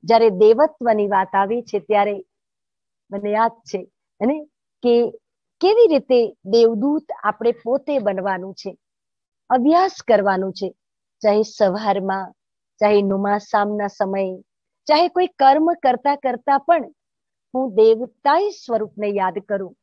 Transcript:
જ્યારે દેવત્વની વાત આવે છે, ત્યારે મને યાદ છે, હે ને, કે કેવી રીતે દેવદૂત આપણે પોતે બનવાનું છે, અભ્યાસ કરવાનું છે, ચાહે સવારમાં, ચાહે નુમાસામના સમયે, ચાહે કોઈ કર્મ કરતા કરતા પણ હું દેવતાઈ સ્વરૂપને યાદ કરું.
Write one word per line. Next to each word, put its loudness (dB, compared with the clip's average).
જ્યારે 4
દેવત્વની 2
વાત -2
આવે -2
છે, -8
ત્યારે -2
મને -8
યાદ 0
છે, -8
હે -2
ને, 0
કે 2
કેવી 4
રીતે 2
દેવદૂત 0
આપણે -4
પોતે -6
બનવાનું -6
છે, -14
અભ્યાસ 2
કરવાનું 0
છે, -8
ચાહે 2
સવારમાં, -2
ચાહે 4
નુમાસામના -4
સમયે, -4
ચાહે 2
કોઈ -2
કર્મ 4
કરતા 0
કરતા -2
પણ -2
હું -4
દેવતાઈ 0
સ્વરૂપને -8
યાદ -4
કરું. -8